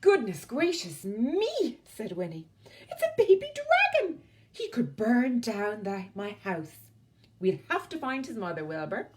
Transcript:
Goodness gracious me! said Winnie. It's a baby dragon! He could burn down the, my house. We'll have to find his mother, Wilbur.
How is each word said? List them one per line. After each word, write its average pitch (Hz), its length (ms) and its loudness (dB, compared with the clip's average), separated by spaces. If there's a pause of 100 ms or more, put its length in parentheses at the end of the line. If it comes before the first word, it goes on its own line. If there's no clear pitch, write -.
Goodness 233 460 4
gracious 294 580 -2
me! 302 800 -2
said - 280 -10
Winnie. 165 340 -6 (440)
It's - 120 -10
a 640 160 0
baby 392 380 6
dragon! 587 640 2 (300)
He 466 180 -8
could - 260 -4
burn 247 440 2
down 208 440 -4
the, 190 300 -4
my 202 300 -8
house. 165 340 -6 (600)
We'll 185 200 2 (100)
have 381 200 -2
to 339 80 -8
find 269 280 -4
his 233 120 -10
mother, 170 260 -4
Wilbur. 156 540 -6